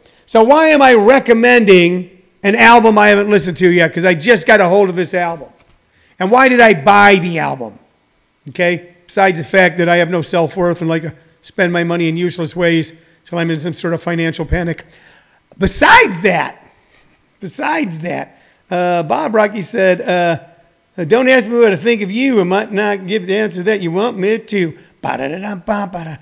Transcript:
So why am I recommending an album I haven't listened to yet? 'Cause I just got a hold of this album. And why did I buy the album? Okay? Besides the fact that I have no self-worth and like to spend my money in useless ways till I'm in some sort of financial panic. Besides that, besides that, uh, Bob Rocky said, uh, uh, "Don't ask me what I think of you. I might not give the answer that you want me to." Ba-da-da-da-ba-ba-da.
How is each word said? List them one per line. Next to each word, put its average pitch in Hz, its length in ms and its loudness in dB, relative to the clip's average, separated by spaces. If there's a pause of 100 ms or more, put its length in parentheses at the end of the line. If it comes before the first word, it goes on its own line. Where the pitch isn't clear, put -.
(240)
So 226 180 2
why 302 260 4
am 294 120 4
I 262 140 6
recommending 220 1160 4 (320)
an 202 120 0
album 226 420 4
I 208 120 4
haven't 202 200 2
listened 180 300 0
to 180 100 2
yet? 170 240 2
'Cause 170 120 -4
I 180 100 2
just 196 320 0
got 214 140 4
a 180 80 2
hold 196 200 2
of 175 80 -6
this 180 180 -4
album. 165 340 -6 (720)
And 190 120 -4
why 254 180 4
did 247 120 2
I 220 140 6
buy 202 420 4
the 170 240 -4
album? 135 380 -8 (720)
Okay? 175 400 -4 (160)
Besides 190 320 0
the 160 60 -10
fact 180 340 0
that 175 100 0
I 170 80 2
have 170 140 0
no 170 120 -2
self-worth 175 580 -4
and 160 80 -4
like 165 140 -4
to 165 100 -12 (300)
spend 180 300 -4
my 170 120 -2
money 170 240 -2
in 160 80 -4
useless 170 400 -6
ways 165 360 -2 (320)
till 170 140 -10
I'm 165 120 -4
in 160 80 -4
some 160 140 -8
sort 165 220 -6
of 160 80 -6
financial 165 420 -4
panic. 170 400 -6 (720)
Besides 294 640 2
that, 170 440 -2 (760)
besides 214 580 -6
that, 151 400 -10 (320)
uh, 175 320 -2
Bob 247 320 -4
Rocky 214 260 0
said, 185 400 -2
uh, 175 380 -2 (580)
uh, 180 80 -8
"Don't 240 240 2
ask 247 200 2
me 240 100 -2
what 226 140 4
I 180 40 -2
think 220 240 -2
of 190 100 -6
you. 247 300 0
I 180 40 2
might 208 280 -4
not 202 340 -4
give 185 200 -6
the 190 100 -2
answer 180 280 -4
that 208 180 -2
you 165 80 -4
want 214 260 -4
me 208 220 -2
to." 196 360 -4 (280)
Ba-da-da-da-ba-ba-da. 175 1200 -8